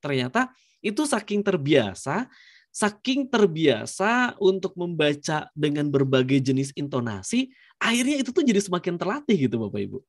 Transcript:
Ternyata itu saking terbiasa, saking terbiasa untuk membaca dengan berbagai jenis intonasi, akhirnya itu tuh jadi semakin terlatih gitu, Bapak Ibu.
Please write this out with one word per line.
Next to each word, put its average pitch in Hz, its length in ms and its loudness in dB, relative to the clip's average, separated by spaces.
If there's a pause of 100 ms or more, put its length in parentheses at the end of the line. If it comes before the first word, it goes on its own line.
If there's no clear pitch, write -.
Ternyata 143 500 -2 (280)
itu 214 240 -4
saking 208 380 -2
terbiasa, 151 880 0 (400)
saking 247 640 -2
terbiasa 190 1040 2
untuk 190 380 0
membaca 156 800 -2
dengan 147 340 0
berbagai 135 540 2
jenis 135 320 0
intonasi, 135 760 -4 (300)
akhirnya 247 420 0
itu 254 140 -4
tuh 349 80 2
jadi 226 160 4
semakin 175 400 -4
terlatih 190 480 0
gitu, 110 120 -2
Bapak 104 220 -4
Ibu. 98 260 -8